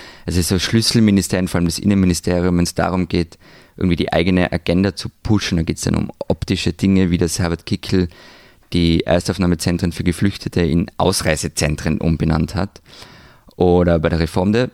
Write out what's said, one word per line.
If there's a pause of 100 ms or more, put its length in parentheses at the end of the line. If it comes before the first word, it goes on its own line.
(260)
Also
so
Schlüsselministerien,
vor
allem
das
Innenministerium,
wenn's
darum
geht, (400)
irgendwie
die
eigene
Agenda
zu (120)
pushen.
Da
geht's
dann
um (160)
optische
Dinge,
wie
das
Herbert
Kickl (640)
die
Erstaufnahmezentren
für
Geflüchtete
in
Ausreisezentren
umbenannt
hat. (760)
Oder
bei
der
Reform
der